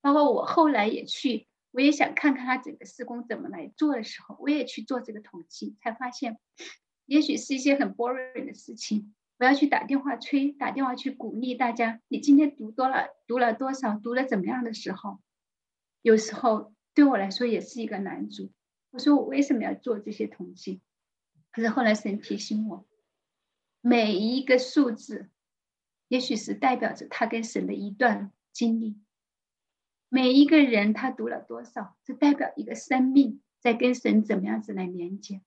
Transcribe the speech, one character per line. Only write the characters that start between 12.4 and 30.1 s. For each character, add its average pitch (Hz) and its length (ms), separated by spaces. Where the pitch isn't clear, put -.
读 214 180
多 262 160
了， 262 180
读 240 100
了 240 160
多 262 180
少， 226 260
读 240 160
了 262 120
怎 220 140
么 175 60
样 247 180
的 226 100
时 196 180
候， 196 280
有 220 140
时 - 180
候 220 400
对 294 120
我 262 120
来 196 140
说 240 160
也 214 140
是 - 200
一 220 60
个 202 120
难 196 300
处。 190 220
我 254 80
说 294 160
我 262 100
为 269 160
什 285 140
么 220 80
要 196 120
做 214 260
这 220 100
些 208 160
统 180 280
计？ 185 280
可 226 100
是 233 60
后 233 160
来 214 100
神 208 260
提 202 160
醒 214 320
我， 190 160
每 233 360
一 233 260
个 254 160
数 247 320
字 220 400
也 254 120
许 247 160
是 202 180
代 262 200
表 - 200
着 - 120
他 - 200
跟 226 180
神 190 220
的 202 80
一 202 160
段 202 420
经 226 300
历， 214 180
每 254 240